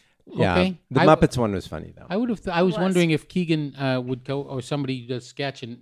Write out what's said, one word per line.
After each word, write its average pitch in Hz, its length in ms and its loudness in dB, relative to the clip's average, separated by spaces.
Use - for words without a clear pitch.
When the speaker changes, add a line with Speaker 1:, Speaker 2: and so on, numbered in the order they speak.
Speaker 1:
Yeah. 98 260 0
Speaker 2:
Okay. 180 240 0
Speaker 1:
The 135 100 4
Speaker 2:
I 170 40 6
Speaker 1:
Muppets 156 320 6
one 110 160 0
was 90 140 -4
funny 82 280 -12
though. - 140 -20
Speaker 2:
I 180 80 -4
would 240 120 -2
have. 202 140 -4
Th-, 185 100 -6
I 170 100 2
was 180 120 2
Speaker 3:
It 175 40 -4
was. 175 40 0
Speaker 2:
wondering 180 280 2
if - 180 -2
Keegan, 156 480 -2
uh, 131 240 -2
would 127 240 -6
go, 139 160 -4
or 135 200 -8
somebody 131 460 -6
does 123 180 -6
sketch 139 380 -8
and 117 180 -14